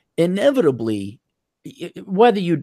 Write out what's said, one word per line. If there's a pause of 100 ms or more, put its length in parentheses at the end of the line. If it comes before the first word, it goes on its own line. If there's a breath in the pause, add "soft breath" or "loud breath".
(180)
inevitably, (480)
i-,
i-,
whether
you